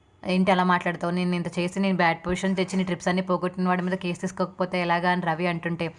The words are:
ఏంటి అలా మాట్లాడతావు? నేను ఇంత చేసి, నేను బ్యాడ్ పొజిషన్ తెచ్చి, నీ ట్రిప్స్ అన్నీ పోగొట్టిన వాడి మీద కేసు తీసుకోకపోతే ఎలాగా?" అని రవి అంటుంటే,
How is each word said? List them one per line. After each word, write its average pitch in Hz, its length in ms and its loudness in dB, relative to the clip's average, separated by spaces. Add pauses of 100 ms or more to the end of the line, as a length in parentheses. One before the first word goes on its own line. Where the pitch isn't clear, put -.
(220)
ఏంటి 185 280 2
అలా 180 140 4
మాట్లాడతావు? 175 480 0
నేను 180 220 0
ఇంత 175 140 -2
చేసి, 180 320 -2
నేను 190 160 2
బ్యాడ్ 165 220 4
పొజిషన్ 180 380 -2
తెచ్చి, 185 200 -2
నీ 185 80 2
ట్రిప్స్ 180 240 -2
అన్నీ 185 140 2
పోగొట్టిన 185 460 0
వాడి 180 140 2
మీద 180 140 -2
కేసు 175 240 -4
తీసుకోకపోతే 185 600 -4
ఎలాగా?" 175 300 2
అని 180 120 2
రవి 170 240 0
అంటుంటే, 170 400 -2 (120)